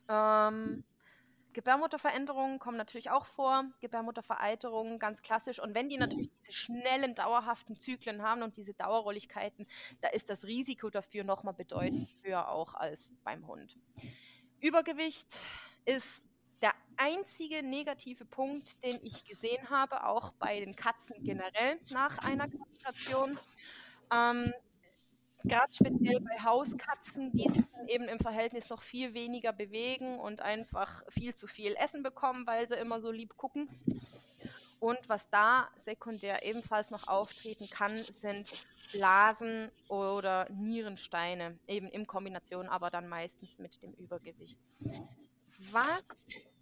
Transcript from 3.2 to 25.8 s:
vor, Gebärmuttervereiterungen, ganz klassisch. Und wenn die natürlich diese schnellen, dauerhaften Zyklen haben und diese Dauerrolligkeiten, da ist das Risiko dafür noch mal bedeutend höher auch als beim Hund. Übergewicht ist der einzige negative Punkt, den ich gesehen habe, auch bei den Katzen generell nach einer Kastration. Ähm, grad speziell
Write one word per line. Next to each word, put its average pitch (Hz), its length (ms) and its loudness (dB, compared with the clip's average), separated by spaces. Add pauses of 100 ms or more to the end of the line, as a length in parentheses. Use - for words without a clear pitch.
vor, 269 380 2 (160)
Gebärmuttervereiterungen, 226 1200 -2
ganz 214 200 -2
klassisch. 226 380 -2
Und 208 160 -6
wenn 247 140 2
die 277 100 -4
natürlich - 400 0
diese - 140 -18
schnellen, 247 640 0
dauerhaften 226 600 0
Zyklen 226 460 -6
haben 226 200 2
und 220 140 -6
diese 202 160 -12
Dauerrolligkeiten, 208 920 -2 (340)
da - 80 0
ist - 220 -2
das 196 140 -4
Risiko 233 460 -4
dafür 202 340 -6
noch 196 180 0
mal 202 100 -6
bedeutend 185 560 -2 (140)
höher 185 260 0
auch - 260 -4
als 156 380 -6 (120)
beim 156 240 -6
Hund. 78 280 -14 (840)
Übergewicht 320 640 2 (600)
ist - 380 0 (380)
der 214 120 6 (220)
einzige 311 640 0
negative 269 640 -6
Punkt, 262 580 -6
den 247 180 -2
ich - 220 -12
gesehen 240 460 -4
habe, 269 360 2
auch 220 260 0
bei 208 280 -2
den 196 160 -8
Katzen - 480 -4
generell 202 560 0 (100)
nach 269 280 0
einer 269 300 0
Kastration. 269 920 -2 (720)
Ähm, 240 400 4 (960)
grad 240 260 6
speziell 247 460 6